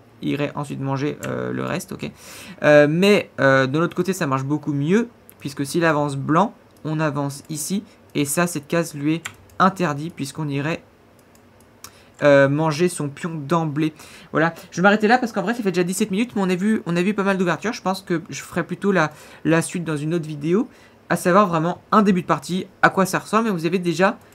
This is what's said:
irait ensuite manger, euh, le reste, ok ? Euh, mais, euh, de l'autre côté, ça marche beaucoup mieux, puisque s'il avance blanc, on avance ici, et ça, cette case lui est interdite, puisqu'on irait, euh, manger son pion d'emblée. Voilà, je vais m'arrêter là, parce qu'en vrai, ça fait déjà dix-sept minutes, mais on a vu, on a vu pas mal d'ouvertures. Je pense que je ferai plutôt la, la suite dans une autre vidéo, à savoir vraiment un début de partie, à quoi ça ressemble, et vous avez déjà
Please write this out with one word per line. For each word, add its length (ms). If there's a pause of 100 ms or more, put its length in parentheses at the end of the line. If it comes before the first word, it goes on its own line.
(220)
irait 320
ensuite 260
manger, 460
euh, 260
le 120
reste, 280
ok ? 180 (520)
Euh, 260
mais, 420 (100)
euh, 260
de 120
l'autre 180
côté, 180
ça 120
marche 180
beaucoup 280
mieux, 360 (300)
puisque 280
s'il 180
avance 320
blanc, 380 (300)
on 140
avance 520
ici, 340 (300)
et 100
ça, 220
cette 220
case 260
lui 220
est 60 (360)
interdite, 560
puisqu'on 340
irait, 340 (1400)
euh, 280
manger 400
son 180
pion 260
d'emblée. 600 (380)
Voilà, 220 (160)
je 60
vais 60
m'arrêter 260
là, 80
parce 160
qu'en 80
vrai, 140
ça 80
fait 100
déjà 120
dix-sept 260
minutes, 260
mais 60
on 80
a 40
vu, 300
on 120
a 60
vu 120
pas 80
mal 160
d'ouvertures. 340
Je 80
pense 220
que 260
je 140
ferai 200
plutôt 300
la, 180 (360)
la 160
suite 220
dans 120
une 160
autre 160
vidéo, 400 (400)
à 80
savoir 300
vraiment 340 (120)
un 100
début 180
de 60
partie, 400 (160)
à 80
quoi 160
ça 140
ressemble, 280
et 20
vous 140
avez 140
déjà 400 (160)